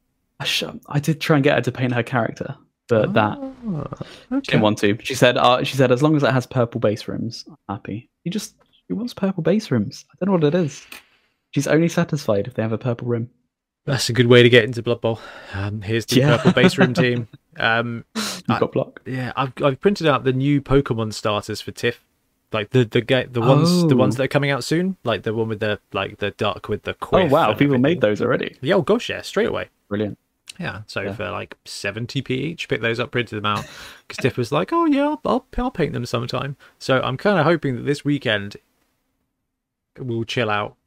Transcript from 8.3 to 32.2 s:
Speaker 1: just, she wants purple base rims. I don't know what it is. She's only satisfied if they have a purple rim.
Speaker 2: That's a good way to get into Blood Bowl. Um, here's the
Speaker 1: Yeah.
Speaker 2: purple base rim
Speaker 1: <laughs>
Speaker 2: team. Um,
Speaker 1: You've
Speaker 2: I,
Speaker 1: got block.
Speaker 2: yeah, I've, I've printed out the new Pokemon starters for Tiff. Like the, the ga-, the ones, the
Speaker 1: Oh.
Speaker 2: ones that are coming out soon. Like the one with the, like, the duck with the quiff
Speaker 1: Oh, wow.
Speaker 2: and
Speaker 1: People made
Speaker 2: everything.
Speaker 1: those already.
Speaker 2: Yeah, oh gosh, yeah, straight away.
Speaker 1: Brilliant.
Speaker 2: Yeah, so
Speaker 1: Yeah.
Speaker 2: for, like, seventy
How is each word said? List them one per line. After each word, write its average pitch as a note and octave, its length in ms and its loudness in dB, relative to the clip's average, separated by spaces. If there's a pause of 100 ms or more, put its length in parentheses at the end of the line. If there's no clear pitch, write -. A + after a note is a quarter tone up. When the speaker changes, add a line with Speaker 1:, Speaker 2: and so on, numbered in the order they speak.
Speaker 1:
just, - 240 -8 (320)
she F#3 60 -8
wants A3+ 220 -6
purple G3 280 -2
base G3 280 0
rims. A#2+ 400 -2
I - 100 -20
don't F3+ 60 -2 (140)
know D3+ 60 4
what D3 80 2
it F3+ 80 2
is. - 240 -6 (680)
She's C#3+ 140 0
only D#3+ 220 4
satisfied C#3+ 580 -2
if B2 80 -12
they A2 80 -2
have A2 100 -2
a G#2+ 60 -2
purple B2 300 -4
rim. A#2+ 220 -2 (540)
Speaker 2:
That's C3+ 240 -2
a B2 40 -2
good A#2+ 160 4
way B2 160 10
to A#2+ 40 8
get A#2+ 140 8
into A#2+ 180 -4
Blood A#2 200 -4
Bowl. A2+ 180 -2 (340)
Um, G2+ 300 -6
here's A2 240 -4
the - 140 4
Speaker 1:
Yeah. D3 160 6
Speaker 2:
purple F#3 160 4
base G3+ 260 4
rim B2 160 4
Speaker 1:
<laughs> - 0 -
Speaker 2:
team. A#2+ 320 0 (320)
Um, A#2 460 -2 (100)
Speaker 1:
You've G#3+ 340 -8
Speaker 2:
I, - 120 0
Speaker 1:
got - 120 0
block. - 320 -4
Speaker 2:
yeah, B2+ 300 -6
I've, C3 180 -4 (100)
I've C#3 180 0
printed G3 260 0
out B2+ 160 2
the C3 100 2
new C#3 300 2
Pokemon A#2+ 520 0
starters G#2 460 -4
for - 120 -12
Tiff. - 280 -4 (520)
Like G#2+ 180 -4
the, B2+ 140 4
the A#2+ 160 0
ga-, B2+ 260 0
the A#2+ 140 -4
ones, C#3 280 4 (200)
the C#3 60 4
Speaker 1:
Oh. B2 40 6
Speaker 2:
ones A#2+ 180 2
that B2+ 60 -2
are C3 60 0
coming C#3+ 240 0
out B2+ 100 -4
soon. F3+ 400 -2
Like A2 220 -2
the A2 100 -2
one A2+ 140 -2
with G#2+ 100 -6
the, G#2 220 -2 (120)
like, G2 260 -6
the G2+ 120 -2
duck G2+ 380 -4
with G#2 160 -4
the F#2+ 100 -6
quiff E3+ 380 2
Speaker 1:
Oh, - 20 6
wow. C#3+ 160 4
Speaker 2:
and - 80 -4
Speaker 1:
People C#3+ 200 4
made D3+ 200 2
Speaker 2:
everything. - 20 -10
Speaker 1:
those G#2+ 220 2
already. - 380 -2
Speaker 2:
Yeah, D#3+ 160 0
oh F3 60 2
gosh, G#3+ 280 -2
yeah, F#2 120 -6
straight - 260 -2
away. G2 200 -6 (200)
Speaker 1:
Brilliant. G#2 280 -4 (440)
Speaker 2:
Yeah, G#2+ 260 -8
so - 160 -8
Speaker 1:
Yeah. G2 120 -6
Speaker 2:
for, G2+ 180 -8
like, G2+ 320 -12
seventy A2+ 580 -8